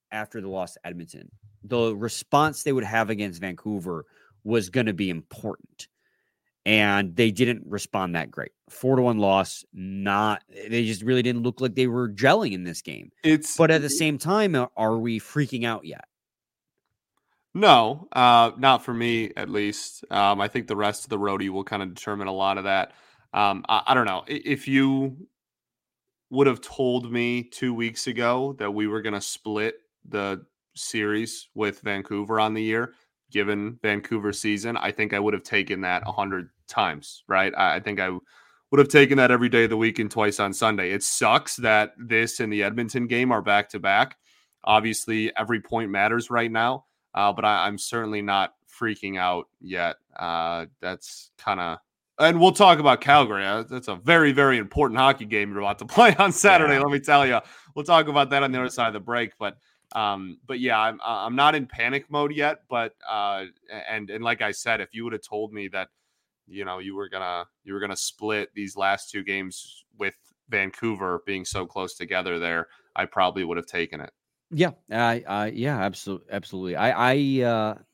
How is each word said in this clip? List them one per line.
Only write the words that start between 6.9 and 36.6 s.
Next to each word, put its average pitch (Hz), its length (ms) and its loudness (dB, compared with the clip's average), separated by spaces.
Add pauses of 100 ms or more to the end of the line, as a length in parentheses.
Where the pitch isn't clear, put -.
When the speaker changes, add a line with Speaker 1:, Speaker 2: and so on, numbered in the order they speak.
Speaker 1:
they 113 160 4
didn't 117 340 0
respond 92 500 -6
that 78 160 -6
great. - 200 -12 (180)
Four 131 260 -2
to 127 60 2
one 120 160 2
loss, 98 560 2
not, 98 760 -2
they 113 360 -4
just 107 160 -6
really 123 220 0
didn't 120 200 -2
look 123 180 -4
like 120 140 -4
they 127 120 2
were 120 220 -2
gelling 131 440 2
in 92 100 -8
this 87 180 -10
game. 55 300 -16 (120)
Speaker 2:
It's 156 340 2
Speaker 1:
But 160 140 6
at 160 100 4
the 147 80 -4
same 151 280 0
time, 190 380 0
uh, 127 120 0 (100)
are 110 200 2
we 113 220 -2
freaking 127 460 -4
out 110 200 -4
yet? - 200 -16 (1500)
Speaker 2:
No, 147 560 6
uh, 120 460 6
not 131 280 4
for 127 80 -6
me, 117 420 -2
at 101 140 -6
least. 104 640 -4
Um, 101 280 2
I 101 80 0
think 117 200 -6
the 107 80 -4
rest 104 280 -2
of - 60 -16
the 107 80 -4
roadie 98 320 -2
will 95 140 -6
kinda 98 240 -6
determine 101 400 -8
a 95 60 -6
lot 95 240 0
of 95 80 -8
that. 98 280 0 (400)
Um, 98 340 0
I, 110 200 0
I 131 60 6
don't 123 120 4
know. 92 240 -4
I, 147 160 -6
if 139 220 -4
you 135 600 0 (1000)
would 135 180 4
have 127 140 0
told 123 500 -2
me 120 320 0
two 123 300 -6
weeks 113 340 -6
ago 123 520 -2
that 104 120 -4
we 107 160 -2
were 107 140 -4
gonna 104 200 -4
split - 600 -6 (260)
the 98 380 -4 (300)
series 107 800 -4
with 104 260 -4
Vancouver 104 580 -4
on 107 140 0
the 110 80 -4
year, 110 320 -2 (380)
given 104 500 -2
Vancouver's 104 580 -2
season, 107 380 -2
I 101 140 -4
think 107 220 -4
I 101 60 -2
would 104 140 0
have 95 100 -4
taken 98 380 -2
that 90 240 -2
a 104 60 -8
hundred 95 400 -6 (160)